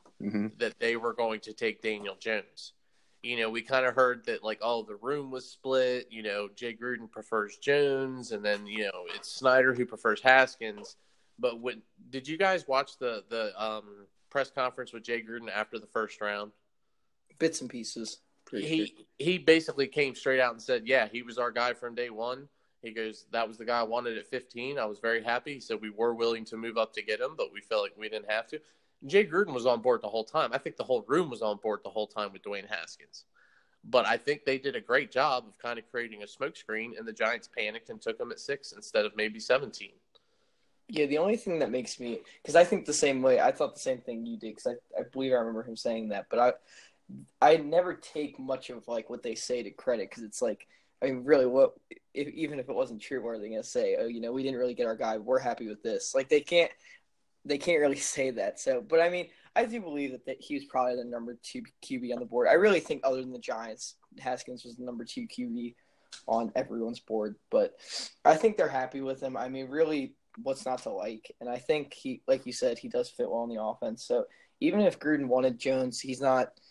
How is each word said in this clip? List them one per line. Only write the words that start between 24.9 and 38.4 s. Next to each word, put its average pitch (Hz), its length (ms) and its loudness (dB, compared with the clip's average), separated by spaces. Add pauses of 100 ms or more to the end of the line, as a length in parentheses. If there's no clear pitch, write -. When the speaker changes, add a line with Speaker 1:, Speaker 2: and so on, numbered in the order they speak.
Speaker 2:
very 113 220 0
happy." 123 320 -2
He 131 60 -12
said, 107 200 -4
"We 107 100 -8
were 117 240 2
willing 117 320 0
to 113 100 -10
move 113 220 -4
up 110 160 0
to 107 80 -6
get 107 180 -2
him, 127 160 -4
but 107 160 -4
we 104 80 -16
felt 107 220 0
like 98 160 -6
we 107 100 -8
didn't 107 220 -6
have 110 180 0
to." 151 120 -10 (400)
And 135 100 -12
Jay 202 160 6
Gruden 170 280 0
was 120 120 -2
on 120 160 4
board 120 200 4
the 107 60 -6
whole 110 160 -2
time. 143 280 0
I 131 60 0
think - 180 -8
the 117 80 -6
whole 117 240 0
room 160 220 2
was 113 120 -8
on 104 160 0
board 107 240 -2
the 98 80 -12
whole 107 160 -2
time 104 260 -6
with 95 100 -18
Dwayne 101 260 -8
Haskins. 82 560 -12 (580)
But 113 240 4
I 117 120 2
think 147 260 -4
they 135 140 2
did 131 180 -6
a 113 40 -8
great 123 300 0
job 127 380 0
of 98 100 -20
kinda 120 240 -8
creating 110 400 -8
a 101 40 -12
smokescreen, 117 720 -8
and 113 100 -12
the 110 40 -8
Giants 113 360 -2
panicked 110 420 -8
and 110 100 -14
took 113 200 -6
him 120 100 -6
at - 100 -12